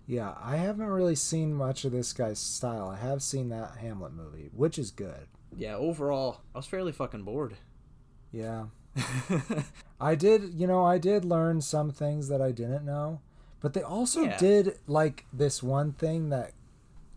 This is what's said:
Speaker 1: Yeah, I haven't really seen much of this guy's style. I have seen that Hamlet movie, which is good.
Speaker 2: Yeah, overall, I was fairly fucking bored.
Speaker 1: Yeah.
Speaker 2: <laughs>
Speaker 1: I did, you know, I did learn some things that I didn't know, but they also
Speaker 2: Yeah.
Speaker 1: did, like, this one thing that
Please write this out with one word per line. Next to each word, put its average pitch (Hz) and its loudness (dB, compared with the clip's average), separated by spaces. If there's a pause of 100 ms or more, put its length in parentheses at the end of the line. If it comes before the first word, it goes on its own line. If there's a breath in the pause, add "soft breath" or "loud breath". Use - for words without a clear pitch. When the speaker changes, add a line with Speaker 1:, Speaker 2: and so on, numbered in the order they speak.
Speaker 1:
Yeah, 113 -4
I 127 -4
haven't 208 -2
really 185 4
seen 160 0
much 135 0
of 131 0
this 123 0
guy's 110 -2
style. 113 -4
I 95 -8
have 135 -2
seen 127 -2
that 113 -8
Hamlet 101 -8
movie, 76 -14
which 156 2
is 117 -4
good. - -12 (300)
Speaker 2:
Yeah, 107 -6
overall, 139 -2 (120)
I 127 -8
was 135 -10
fairly 185 -4
fucking 120 -6
bored. 110 -4 (760)
Speaker 1:
Yeah. 113 -6 (300)
Speaker 2:
<laughs> 135 -4
Speaker 1:
I 151 2
did, 196 4
you 175 2
know, 180 6
I 180 8
did 185 2
learn 165 4
some 151 0
things 147 -2
that 139 2
I 131 2
didn't 123 -4
know, 147 -4 (400 soft breath)
but 143 0
they 190 0
also 240 0
Speaker 2:
Yeah. 98 0
Speaker 1:
did, 196 6
like, 151 2
this 135 0
one 139 2
thing 160 0
that 127 -2 (640)